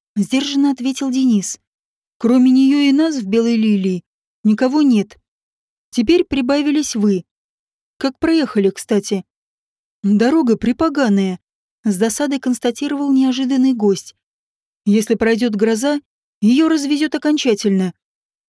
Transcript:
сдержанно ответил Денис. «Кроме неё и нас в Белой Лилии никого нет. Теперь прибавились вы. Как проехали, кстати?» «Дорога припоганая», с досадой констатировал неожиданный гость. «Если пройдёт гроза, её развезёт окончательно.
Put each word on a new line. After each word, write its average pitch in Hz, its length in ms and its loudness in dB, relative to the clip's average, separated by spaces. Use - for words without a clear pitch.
сдержанно 277 540 0
ответил 262 400 -4
Денис. 247 500 0
«Кроме 254 320 4
неё 269 280 4
и 285 140 2
нас 302 240 0
в 214 100 -6
Белой 226 300 0
Лилии 196 460 0
никого 254 380 2
нет. 220 360 0
Теперь 330 340 2
прибавились 277 720 -2
вы. 202 280 0
Как 269 200 -4
проехали, 277 520 0
кстати?» 196 540 -4
«Дорога 226 540 2
припоганая», 226 840 -2
с 208 120 0
досадой 262 440 -2
констатировал 277 720 -4
неожиданный 262 600 0
гость. 208 420 -2
«Если 214 300 0
пройдёт 220 400 0
гроза, 226 460 -2
её 262 280 4
развезёт 294 460 -2
окончательно. 214 800 0